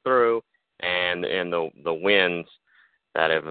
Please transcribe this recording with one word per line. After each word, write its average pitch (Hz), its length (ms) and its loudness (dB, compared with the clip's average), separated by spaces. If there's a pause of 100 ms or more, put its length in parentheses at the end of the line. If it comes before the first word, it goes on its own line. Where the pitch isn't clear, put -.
through 120 380 2 (380)
and, 90 440 -2
and 87 260 -4
the, 85 200 -2 (120)
the 82 120 -2
winds 90 520 2 (680)
that 80 160 2
have 78 200 -2